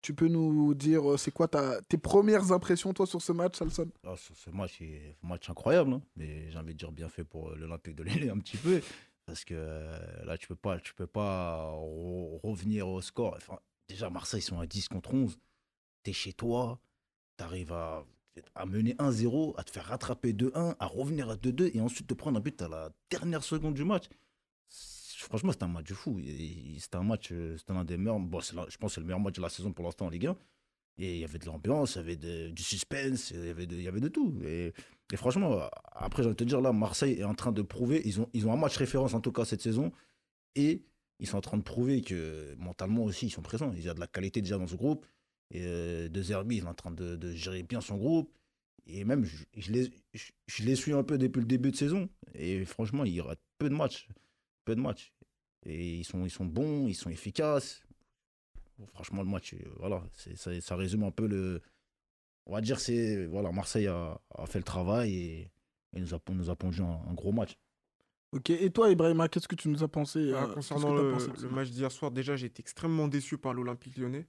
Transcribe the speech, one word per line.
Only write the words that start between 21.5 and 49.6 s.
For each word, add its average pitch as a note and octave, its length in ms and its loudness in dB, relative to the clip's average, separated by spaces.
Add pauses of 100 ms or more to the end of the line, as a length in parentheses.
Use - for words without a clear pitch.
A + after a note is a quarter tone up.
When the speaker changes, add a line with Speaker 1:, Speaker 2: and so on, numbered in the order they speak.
Speaker 2:
deux E3+ 240 4
et A2+ 40 4
ensuite A#2+ 280 -2
te B2 80 0
prendre C3 240 0
un - 20 -2
but D3 220 -6
à E2 40 -4
la D#2+ 240 -8 (200)
dernière E3+ 320 -2
seconde D#3 320 0
du C#3 100 -2
match. F#3+ 200 2 (640)
C'est, - 600 -16
franchement, D3 240 0
c'était - 140 -2
un - 40 -2
match E2 180 -6
de F#2+ 60 -8
fou. G2+ 260 -4
Et, D2+ 560 -8
et D#2+ 40 -10
c'était - 180 -10
un F2+ 60 0
match, G#2+ 280 0
euh, E2 260 -4
c'était - 160 -6
l'un F2+ 120 0
des E2+ 120 -2
meilleurs, G#2+ 220 0
bon, F2 220 -4
c'est - 140 -8
l'un, F2 120 -6
je - 100 -14
pense G#2+ 140 -2
que - 40 -8
c'est E2+ 60 -6
le D#2 40 -6
meilleur F2+ 140 -2
match G2 160 0
de F#2 60 -4
la D#2+ 80 -2
saison F#2 220 -6
pour E2+ 140 -6
l'instant F2 220 -4
en - 20 -2
Ligue F2 180 -2
un. F#3 100 0 (600)
Et F2+ 180 -4
il E2+ 40 -4
y E2 40 -4
avait D#2 160 -8
de D2+ 60 -12
l'ambiance, F#2+ 500 0
il - 40 -4
y - 20 -6
avait E2 160 -4
de, E2 320 -8
du E2 140 -10
suspense, C3+ 680 -2
il F2 140 -8
y E2+ 40 -4
avait F2 180 -6
de, F2 80 -6
il F2+ 80 -6
y F2+ 40 -4
avait F#2+ 140 -2
de C#3+ 60 0
tout. F#3+ 360 0
Et, E2+ 300 -2 (400)
et G2+ 40 -4
franchement, B2+ 440 2 (300)
après, - 320 0
j'ai A#2 60 6
envie G#2+ 60 2
de A#2+ 80 0
te A#2+ 40 2
dire, B2+ 140 4
là, C3 120 6
Marseille G#2+ 460 2
est G2 40 0
en G#2 120 0
train - 160 0
de G#2 100 2
prouver, B2 440 2
ils G#2 140 2
ont, A#2 140 0
ils A2 140 4
ont A2 60 4
un B2+ 40 2
match D#3 200 2
référence C3 360 2
en A2+ 80 2
tout A#2+ 100 0
cas A#2 140 2
cette - 160 -2
saison, B2 300 2 (640)
et D#3 280 4 (360)
ils G2+ 80 -6
sont G2+ 100 -2
en G2 40 0
train - 160 -2
de G#2 60 2
prouver B2 380 2
que D#2 560 -6
mentalement F#2+ 460 0
aussi, G#2+ 240 -2
ils F#2 40 -2
sont - 100 -8
présents. A2+ 340 -2
Il E2 80 -6
y F2 60 -2
a E2+ 40 -4
de E2 60 -6
la E2+ 80 -6
qualité F#2+ 340 -2
déjà G2 160 0
dans F#2 100 -2
ce E2+ 80 -6
groupe. D3 300 0 (480)
Et, F2 120 -6
euh, E2+ 440 -2
De F#2 120 -2
Zerbi, G#2 360 -2
il F2 60 -2
est F2 40 -4
en E2+ 60 -6
train - 180 -10
de, F2 240 -6
de E2+ 160 -6
gérer F2+ 320 -6
bien A#2 180 -4
son G2+ 160 -4
groupe. D#3 360 2 (520)
Et G2 180 -8
même, B2 200 4
je, D2+ 200 -4 (140)
je G2 140 -6